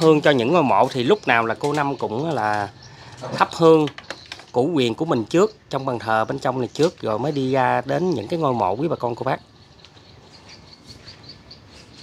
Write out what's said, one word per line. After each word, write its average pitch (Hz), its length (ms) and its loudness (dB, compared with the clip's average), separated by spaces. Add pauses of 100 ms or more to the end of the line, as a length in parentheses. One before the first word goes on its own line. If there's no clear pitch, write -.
hương 160 200 6
cho 156 100 4
những 131 220 2
ngôi 175 100 4
mộ 117 300 2
thì 123 120 -2
lúc 107 240 0
nào 117 180 4
là 113 80 -2
cô 143 180 -4
Năm 143 240 -2
cũng 117 340 -4
là 107 380 -2 (680)
thắp - 160 0
hương 160 340 6 (680)
củ 127 220 0
quyền 120 200 2
của 156 100 -4
mình 135 200 0
trước, 180 320 2 (140)
trong 135 160 -4
bàn 123 120 -4
thờ 110 260 0
bên 135 140 -6
trong 131 220 -2
này 117 140 -4
trước, 156 260 0
rồi 110 180 -4
mới 143 140 -2
đi 131 200 -2
ra 123 320 0
đến 147 260 -2
những 113 180 -4
cái 165 100 -4
ngôi 143 160 0
mộ 98 220 0
quý 151 120 -4
bà 131 80 -4
con 120 180 -4
cô - 100 -10
bác. 147 160 -4 (2500)